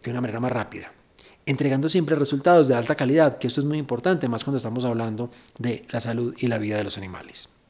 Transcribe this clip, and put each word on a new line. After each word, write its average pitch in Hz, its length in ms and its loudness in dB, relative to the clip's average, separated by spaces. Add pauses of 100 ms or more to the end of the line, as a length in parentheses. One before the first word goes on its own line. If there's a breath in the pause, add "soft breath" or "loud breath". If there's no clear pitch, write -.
de 120 80 -6
una 123 100 -4
manera 113 180 -4
más 127 120 -2
rápida, 107 400 -6 (540 soft breath)
entregando 139 420 2
siempre 156 280 2
resultados 143 520 6
de 127 80 6
alta 117 200 0
calidad, 147 420 4
que 131 100 -2
esto 139 140 -2
es 143 60 0
muy 151 100 -2
importante, 135 500 0
más 117 160 -4
cuando 139 140 -2
estamos 117 280 -4
hablando 117 440 -4 (280 soft breath)
de 117 320 -4
la 113 120 -4
salud 117 360 -4
y 127 100 0
la 117 100 0
vida 104 200 -2
de 104 60 0
los 98 140 -8
animales. 95 520 -12 (200)